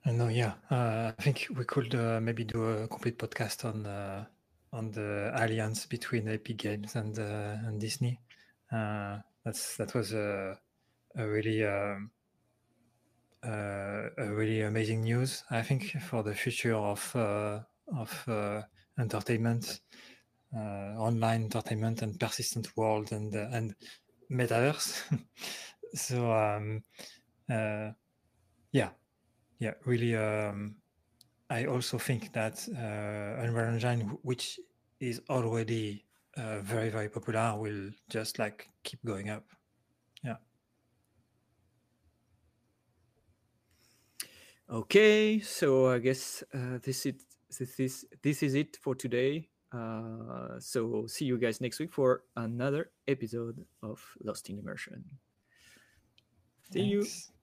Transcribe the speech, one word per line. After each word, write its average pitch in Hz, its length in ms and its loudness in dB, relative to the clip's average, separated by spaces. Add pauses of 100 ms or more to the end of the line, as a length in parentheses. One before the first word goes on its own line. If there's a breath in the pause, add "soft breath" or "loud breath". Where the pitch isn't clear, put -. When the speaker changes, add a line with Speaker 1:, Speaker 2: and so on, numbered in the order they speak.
Speaker 1:
Uh, 123 80 4
no, 117 160 4
yeah. 113 260 2 (160)
Uh, 113 480 2
I - 40 -8
think - 340 2
we 123 80 -2
could, 120 300 0
uh, 113 260 2
maybe 117 240 0
do 113 200 0
a 110 240 0
complete - 300 -4
podcast - 460 -4
on, 107 220 -4
uh, 98 380 -6 (480)
on 110 180 -4
the 104 440 -2
alliance 110 520 2
between 117 420 -2
Epic 110 300 -4
Games 104 380 -4
and, 107 220 -4
uh, 104 380 -4 (100)
and 107 140 -2
Disney. 120 400 0 (520 soft breath)
Uh, 104 460 -2 (260)
that's, - 320 -6
that 104 180 -4
was 104 180 0
a, 101 460 -2 (580)
a 110 120 -2
really, 110 360 2
um, 101 460 -2 (1300)
uh, 104 640 -4 (100)
a 104 160 -2
really 110 280 2
amazing 110 400 2
news, 120 480 0
I 117 120 2
think, 135 300 0 (100)
for 117 200 -2
the 104 120 -2
future 117 400 2
of, 104 420 0
uh, 104 440 2 (360)
of, 120 320 -6
uh, 107 340 0 (360 soft breath)
entertainment, 117 840 0 (760 loud breath)
uh, 101 420 -6
online 113 460 4
entertainment 110 580 0
and 107 160 -4
persistent - 580 -2
world 110 360 2
and, 107 220 -4
uh, 107 180 -2
and 113 220 -2 (560 loud breath)
metaverse. 123 800 2
<laughs> - 180 0 (680 loud breath)
So, 120 360 0
um, 107 520 2 (680 loud breath)
uh, 107 420 0 (800)
yeah, 117 180 4 (680)
yeah, 110 140 -2 (140)
really, 120 300 4
um, 107 600 0 (720)
I 120 160 0
also 123 340 0
think 117 360 0
that, 110 340 -2
uh, 104 760 -4
Unreal 117 320 2
Engine, 120 280 2
wh-, 110 220 -6
which - 360 -4 (400)
is 120 300 -4
already, 113 760 0 (320)
uh, 110 240 -4
very, 110 300 0
very 107 180 -2
popular, 110 500 0
will 104 320 -4 (200)
just, 110 280 -4
like, 107 300 -4 (160)
keep - 180 -10
going 104 280 -4
up. 107 160 -8 (760)
Yeah. 117 140 -6 (4000 loud breath)
Speaker 2:
Okay, 214 680 8
so 135 480 6
I 127 100 6
guess, 131 540 0
uh, 127 300 -2
this 131 240 -2
it, 135 160 -4 (360)
this 127 220 -6
is, 131 260 -2 (160)
this 156 200 2
is 139 120 2
it 147 280 0
for 135 120 0
today. 131 540 0 (240)
Uh, 113 880 -8
so 113 460 -2
see 131 180 -4
you 123 140 2
guys 113 220 2
next 123 180 -4
week 156 140 -4
for 131 320 4 (120)
another 123 540 -2 (160)
episode 120 580 -2 (180)
of 110 220 -8 (180)
Lost - 280 -6
in 101 80 -8
Immersion. - 460 -10 (1700 soft breath)
See 190 120 0
you. 202 180 4
Speaker 1:
Thanks. - 320 -6 (100)